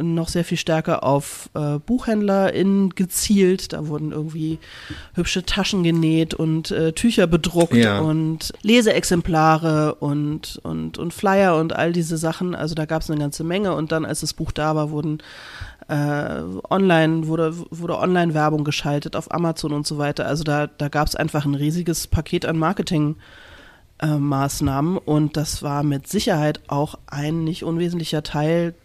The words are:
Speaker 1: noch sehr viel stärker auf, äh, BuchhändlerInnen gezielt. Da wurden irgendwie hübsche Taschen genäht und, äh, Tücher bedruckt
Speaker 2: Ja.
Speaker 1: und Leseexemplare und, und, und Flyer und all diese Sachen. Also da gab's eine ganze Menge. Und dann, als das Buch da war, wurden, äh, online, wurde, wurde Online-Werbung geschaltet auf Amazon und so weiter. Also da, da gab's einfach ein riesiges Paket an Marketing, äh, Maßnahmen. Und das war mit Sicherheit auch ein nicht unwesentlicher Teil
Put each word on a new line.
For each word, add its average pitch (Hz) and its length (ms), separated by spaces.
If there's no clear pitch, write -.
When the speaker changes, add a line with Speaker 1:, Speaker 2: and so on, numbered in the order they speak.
Speaker 1:
noch 165 280
sehr 175 160
viel 175 140
stärker 160 460
auf, - 500
äh, 147 240
BuchhändlerInnen 196 1160
gezielt. 190 760
Da 151 140
wurden 151 240
irgendwie 156 480
hübsche 180 320
Taschen 190 380
genäht 160 500
und, 160 380
äh, 160 220
Tücher 220 340
bedruckt 170 460
Speaker 2:
Ja. 214 260
Speaker 1:
und 160 520
Leseexemplare 160 1300
und, 147 720
und, 160 340
und 170 160
Flyer 196 420
und 160 200
all 165 160
diese 170 240
Sachen. 165 400
Also 156 180
da 156 120
gab's 160 220
eine 151 120
ganze 147 240
Menge. 180 280
Und 151 200
dann, 160 120
als 143 180
das 156 120
Buch - 160
da 156 240
war, 151 160
wurden, 151 280
äh, 147 540
online, 165 580
wurde, 160 260
wurde 165 280
Online-Werbung 156 640
geschaltet 147 500
auf - 180
Amazon 160 400
und 147 140
so 156 120
weiter. 147 280
Also 147 160
da, 147 240
da 147 220
gab's 151 260
einfach 151 300
ein 143 100
riesiges 160 540
Paket 175 380
an 160 120
Marketing, 160 580
äh, 151 160
Maßnahmen. 143 840
Und 151 380
das - 260
war 143 200
mit 143 260
Sicherheit 160 600
auch 143 380
ein 151 380
nicht 160 200
unwesentlicher 170 580
Teil 165 520